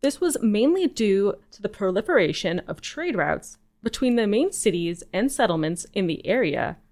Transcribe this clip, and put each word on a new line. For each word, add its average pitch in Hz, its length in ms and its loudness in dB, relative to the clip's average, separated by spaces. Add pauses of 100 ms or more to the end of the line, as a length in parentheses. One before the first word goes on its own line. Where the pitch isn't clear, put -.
This 277 180 0
was 330 220 0
mainly 262 460 4
due 202 480 2 (160)
to - 100 -20
the 202 80 -4
proliferation 196 960 0
of - 140 -10
trade 320 340 -6
routes - 440 -2 (220)
between 240 360 0
the 220 100 2
main 254 240 0
cities 170 520 -2 (100)
and 226 180 0
settlements 170 640 -2
in 190 140 0
the - 200 -4
area, 185 500 0 (140)